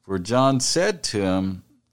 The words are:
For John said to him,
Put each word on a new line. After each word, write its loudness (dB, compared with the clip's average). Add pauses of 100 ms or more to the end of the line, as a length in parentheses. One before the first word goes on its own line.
For -4
John 2
said -2
to -2
him, 0 (300)